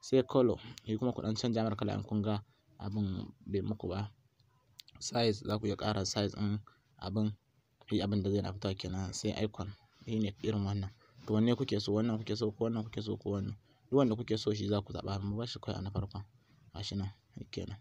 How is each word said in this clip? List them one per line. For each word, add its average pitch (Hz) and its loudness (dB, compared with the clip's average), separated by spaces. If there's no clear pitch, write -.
Sai 131 4
color, 123 6
shi 110 0
kuma 123 2
ku 123 -4
ɗan 110 0
canja 113 2
mar 107 2
kala 104 0
in 104 -2
kun 107 0
ga 107 2
abin 98 -2
bai 98 -2
muku 104 -4
ba. 101 -2
Size 113 2
za 104 2
ku 110 -4
iya 101 2
ƙara 104 0
size 101 0
ɗin 104 0
abin, 104 0
shi 107 2
abin 101 2
da 98 2
zai 101 2
na 95 -2
fitowa 101 -2
kenan. 92 -4
Sai - -2
icon, 107 -4
shi 113 0
ne 107 0
irin 107 2
wannan. 98 0
To 107 2
wanne 113 6
kuke 117 0
so? 107 -2
Wannan 110 2
kuke 107 -2
so 110 0
ko 113 -2
wannan 113 0
kuke 110 -6
so 104 -2
ko - -6
wannan? 101 -2
Duk 131 4
wanda 120 4
kuke 110 -2
so 104 2
shi 104 -2
za 104 4
ku - -10
zaɓa. 98 -4
Mu 101 -2
bar 120 -4
shi - -8
kawai 101 -4
a 98 -6
na 95 -4
farkon. 101 -4
Ga - -8
shi 98 -6
nan, 98 -2
shi - -10
kenan. 101 -8